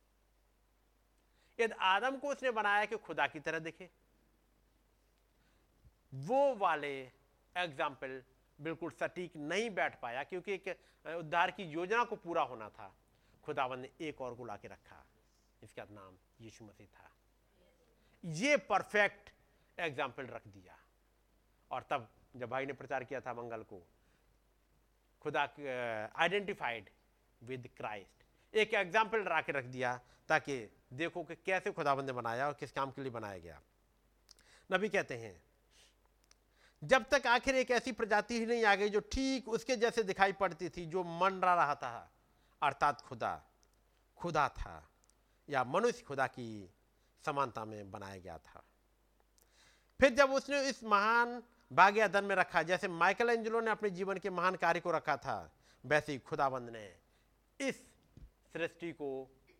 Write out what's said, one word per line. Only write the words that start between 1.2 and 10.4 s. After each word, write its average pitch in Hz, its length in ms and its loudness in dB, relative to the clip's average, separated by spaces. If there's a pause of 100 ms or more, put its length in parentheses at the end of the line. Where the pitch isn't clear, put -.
यदि 226 200 2
आदम 208 380 4
को 285 120 -4
उसने 254 220 0
बनाया 208 340 2
कि 214 120 -4
खुदा 151 300 0
की - 120 -12
तरह 160 200 -4
दिखे, 165 300 -12 (2250)
वो 247 420 2
वाले 143 560 0 (460)
एग्जाम्पल 139 680 -4 (380)
बिल्कुल 156 300 -6
सटीक 175 440 -6
नहीं 170 340 -2
बैठ 170 320 -2
पाया, 123 220 -6
क्योंकि 180 300 -8